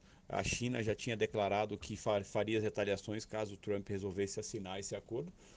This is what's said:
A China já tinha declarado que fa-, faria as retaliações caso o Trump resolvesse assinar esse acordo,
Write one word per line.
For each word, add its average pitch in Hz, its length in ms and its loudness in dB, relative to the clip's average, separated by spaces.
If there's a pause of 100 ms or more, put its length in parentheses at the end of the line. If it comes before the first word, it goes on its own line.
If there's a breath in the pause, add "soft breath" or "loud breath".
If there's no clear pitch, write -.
(280 loud breath)
A 98 160 0
China 120 400 0
já 107 100 2
tinha 117 220 -2
declarado 104 600 2
que 107 180 -8
fa-, 104 280 2
faria 110 340 2
as 107 60 2
retaliações 104 640 0
caso 107 280 -4
o 95 40 -10
Trump 104 320 -2
resolvesse 98 500 -2
assinar 95 400 -6
esse 101 160 -6
acordo, 135 360 -6 (260 loud breath)